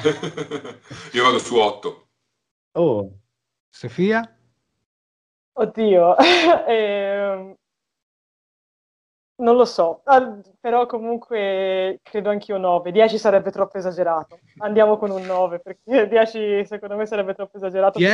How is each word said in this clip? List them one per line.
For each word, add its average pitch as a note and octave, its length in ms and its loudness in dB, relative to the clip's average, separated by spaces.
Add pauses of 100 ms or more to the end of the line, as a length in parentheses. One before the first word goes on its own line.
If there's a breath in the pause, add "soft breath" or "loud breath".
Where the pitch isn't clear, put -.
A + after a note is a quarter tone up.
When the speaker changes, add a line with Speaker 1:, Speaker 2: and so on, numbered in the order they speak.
Speaker 1:
<laughs> C#3+ 1120 -8
Io B2 100 0
vado B2 140 2
su A#2 180 -4
otto. G#2 520 -2 (640)
Speaker 2:
Oh. A2 400 -2 (580)
Speaker 3:
Sofia? G#3 640 -4 (1200)
Speaker 4:
Oddio, G#3 640 2
<laughs> E4+ 500 4
ehm, G3+ 840 -2 (1900)
non A#3+ 140 4
lo B3 100 6
so, E3+ 400 -2
al-, B3+ 340 4 (200)
però A#3+ 260 0
comunque G3+ 1200 -4
credo G#3 260 -6
anch'io G3+ 280 -6
nove. F3+ 340 -2
Dieci G#3+ 260 4
sarebbe G3 340 2
troppo G3 280 -4
esagerato. E3+ 600 -4 (200)
Andiamo G#3+ 380 2
con G#3 120 -6
un F#3+ 140 -8
nove, F#3 360 -2
perché G#3+ 460 -2
<laughs> - 20 -2
dieci A3 600 0
secondo G3+ 280 -12
me G#3+ 120 -4
sarebbe G3 260 -4
troppo G3 240 -14
esagerato, F#3+ 400 0
perché F#3 160 4